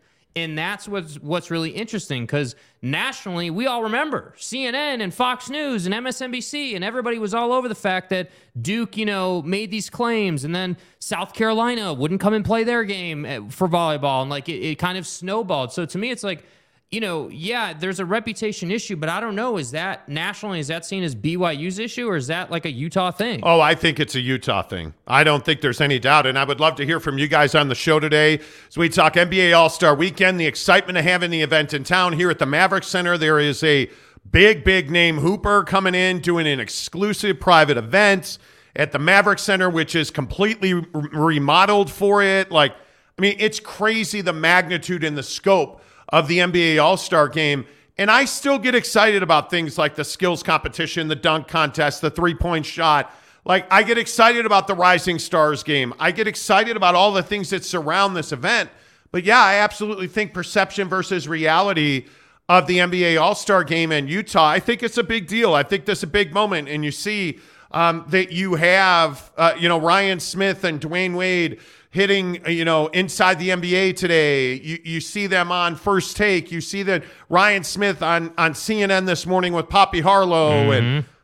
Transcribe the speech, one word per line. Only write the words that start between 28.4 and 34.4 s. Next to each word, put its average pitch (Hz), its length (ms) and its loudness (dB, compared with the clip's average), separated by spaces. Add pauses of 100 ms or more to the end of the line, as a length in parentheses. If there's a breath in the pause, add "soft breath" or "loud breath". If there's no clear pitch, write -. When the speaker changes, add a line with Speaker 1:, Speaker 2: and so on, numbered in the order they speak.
Speaker 2:
as - 80 -16
we 165 140 2
talk 160 260 4
N 175 140 4
B 185 100 0
A 175 140 6
All-Star 160 400 6
Weekend, 185 440 0
the 165 60 0
excitement 185 540 2
of 156 80 0
having 175 240 0
the 165 100 -2
event 151 320 0
in 139 100 -4
town 180 300 0
here 175 160 0
at 160 100 0
the 151 60 2
Maverik 175 400 0
Center. 175 320 -2
There 156 240 2
is 147 240 -2
a 143 240 2 (420 loud breath)
big, 185 320 6